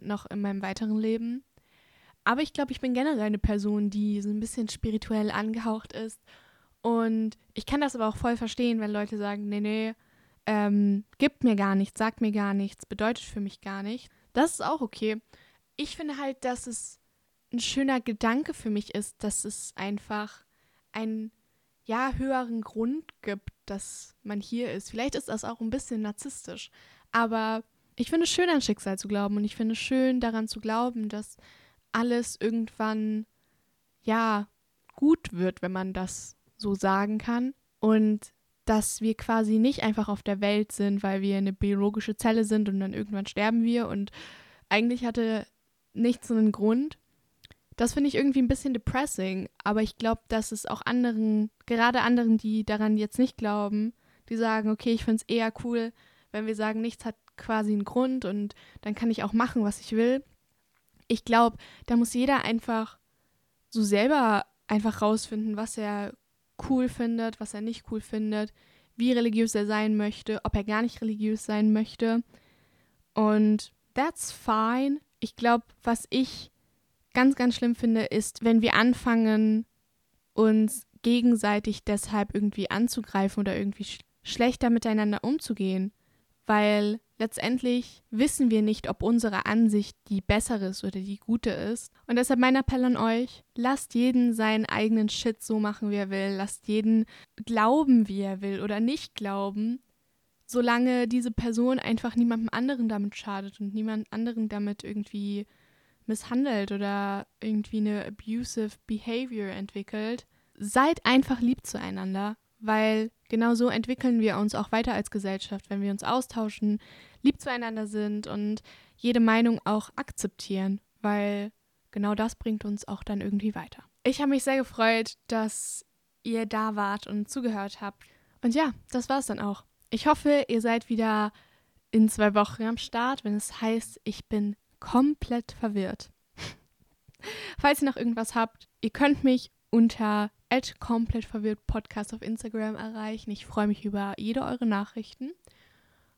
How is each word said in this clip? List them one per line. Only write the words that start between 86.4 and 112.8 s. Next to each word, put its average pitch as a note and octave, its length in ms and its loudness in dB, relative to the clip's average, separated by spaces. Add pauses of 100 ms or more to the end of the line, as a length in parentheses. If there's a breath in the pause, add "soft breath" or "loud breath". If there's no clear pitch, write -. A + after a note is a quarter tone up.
Weil G#3 540 2 (180)
letztendlich B3 920 -2
wissen B3+ 420 2
wir A3 100 4
nicht, G#3+ 280 0
ob - 140 -6
unsere A3 420 2
Ansicht G#3 520 2 (100)
die G3 140 -2
bessere G#3 460 0
ist F#3+ 160 -6
oder G3 160 -4
die G3+ 180 -8
gute A#3 320 -2
ist. G#3+ 420 -4 (140 soft breath)
Und A#3+ 100 -2
deshalb B3 240 4
mein B3+ 160 6
Appell C4 300 2
an B3 120 4
euch, A3+ 460 -2 (120)
lasst C4 400 -2
jeden B3 380 4
seinen A3 320 2
eigenen G#3+ 440 2
Shit - 320 -2
so A3 180 0
machen, G#3 320 -2
wie G3+ 40 0
er G3 140 -2
will. G3 280 -2
Lasst G3+ 300 -6
jeden A3 380 4 (400 loud breath)
glauben, A#3 600 6
wie G3 140 -4
er G3 200 -4
will G3 200 -4
oder G#3 180 -2
nicht B3+ 360 -2
glauben, G3+ 640 -4 (640)
solange B3 600 2
diese A#3+ 240 0
Person A#3+ 480 2
einfach A3+ 360 -2
niemandem A#3 360 2
anderen A#3+ 360 0
damit G#3 280 -2
schadet G3 440 -10
und G3+ 140 -6
niemand A3 380 -4
anderen A3+ 360 -2
damit G#3 360 -6
irgendwie G3+ 640 -6 (600 soft breath)
misshandelt A3+ 640 -2
oder G3+ 560 -2 (140)
irgendwie G#3+ 360 -2
eine G#3+ 280 0
abusive A3 720 -6 (100)
Behavior A3+ 600 -6
entwickelt. G#3+ 760 -8 (320)
Seid C4 480 2
einfach B3+ 360 4
lieb A#3+ 240 0
zueinander, F#3+ 720 -6 (220)
weil G#3+ 520 2 (180)